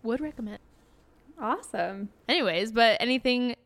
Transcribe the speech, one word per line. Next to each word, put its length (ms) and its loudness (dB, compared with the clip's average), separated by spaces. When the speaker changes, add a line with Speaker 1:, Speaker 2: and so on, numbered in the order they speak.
Speaker 1:
Would 160 -2
recommend. 400 -8
Speaker 2:
Awesome. 720 -4
Speaker 1:
Anyways, 460 0
but 260 6
anything 560 0